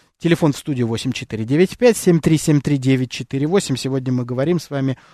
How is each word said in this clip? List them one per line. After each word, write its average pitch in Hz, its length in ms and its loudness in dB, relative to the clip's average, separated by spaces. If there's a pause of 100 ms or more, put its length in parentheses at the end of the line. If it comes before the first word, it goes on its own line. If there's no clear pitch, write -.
(200)
телефон 165 320 2
в - 60 -2
студию 123 300 -2
восемь 117 260 -4
четыре 110 320 -8
девять 151 320 2
пять 240 180 4
семь 170 240 2
три 160 180 2
семь 147 220 2
три 147 180 0
девять 127 340 0
четыре 139 360 -6
восемь. 170 300 0
Сегодня 131 340 -4
мы 123 140 -2
говорим 135 340 0
с - 100 -14
вами 135 280 -2 (160)